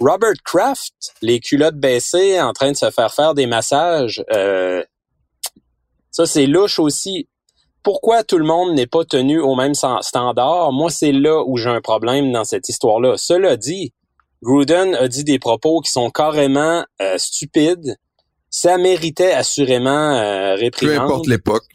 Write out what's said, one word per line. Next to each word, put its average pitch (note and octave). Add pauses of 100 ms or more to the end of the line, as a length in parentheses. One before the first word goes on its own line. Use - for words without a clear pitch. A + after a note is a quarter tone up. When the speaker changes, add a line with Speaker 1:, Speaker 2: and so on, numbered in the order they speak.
Speaker 1:
Robert F#3+ (100)
Kraft, A#3+ (300)
les A#2+
culottes D3
baissées, E3+
en B2+
train C#3
de C#3
se A#2
faire A2+
faire D3+
des C#3
massages, A#2+
euh, F#2 (1300)
ça E3
c'est D3
louche F#3
aussi. E3 (560)
Pourquoi A3
tout F#3
le D#3
monde E3+
n'est B2
pas E3
tenu C#3+
au C#3
même C3+
san-, B2
standard ? C3
Moi, D#3
c'est D3+
là C#3+
où B2+
j'ai A#2
un A2+
problème B2
dans A#2
cette G#2
histoire-là. A#2+
Cela F3
dit, D#3+ (500)
Gruden D3
a C3
dit B2+
des C#3+
propos C#3
qui -
sont A#2+
carrément, D3+ (160)
euh, F#2+
stupides. D#3 (540)
Ça F3+
méritait F3+
assurément, C3+
euh, G2
réprimande. A#2+
Speaker 2:
Peu C#3
importe C3
l'époque. A2 (100)